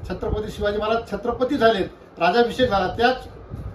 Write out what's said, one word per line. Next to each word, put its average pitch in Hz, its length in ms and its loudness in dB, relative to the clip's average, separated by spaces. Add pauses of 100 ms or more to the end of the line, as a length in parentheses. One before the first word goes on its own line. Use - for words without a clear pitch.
छत्रपती 208 420 -4
शिवाजी 202 260 -2
महाराज 226 340 -2
छत्रपती 240 460 -2
झालेत, 220 280 4 (340)
राज्याभिषेक 226 500 2
झाला, 190 180 2
त्याच 240 400 0 (480)